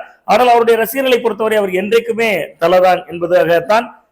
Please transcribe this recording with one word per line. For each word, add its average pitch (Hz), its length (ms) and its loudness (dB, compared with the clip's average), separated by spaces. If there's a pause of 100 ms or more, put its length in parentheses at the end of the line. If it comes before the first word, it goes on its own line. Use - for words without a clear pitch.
(260)
ஆனால் 240 240 2
அவருடைய 233 300 4
ரசிகர்களை 254 400 -2
பொறுத்தவரை 220 380 -2
அவர் 196 140 -2
என்றைக்குமே 214 680 -2
தலதான் 180 680 0
என்பதாகத்தான் 170 800 0 (260)